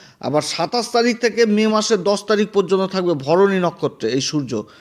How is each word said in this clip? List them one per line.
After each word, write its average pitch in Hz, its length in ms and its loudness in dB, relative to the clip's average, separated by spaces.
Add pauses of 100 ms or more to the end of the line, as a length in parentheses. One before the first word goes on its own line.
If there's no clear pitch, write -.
(200)
আবার 143 220 -2
সাতাশ 196 500 -4
তারিখ 233 280 2
থেকে 226 260 0
মে 214 220 2
মাসের 214 340 0
দশ 202 220 0
তারিখ 208 240 0
পর্যন্ত 190 440 0
থাকবে 180 220 0
ভরণী 180 440 2
নক্ষত্রে 160 520 -2
এই 131 100 0
সূর্য। 120 440 -4 (160)